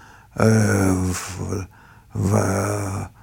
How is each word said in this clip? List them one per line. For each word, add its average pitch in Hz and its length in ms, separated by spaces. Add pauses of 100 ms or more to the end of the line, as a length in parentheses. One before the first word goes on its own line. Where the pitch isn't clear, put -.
(360)
э, 104 560
в, 92 760 (460)
в, 101 960 (140)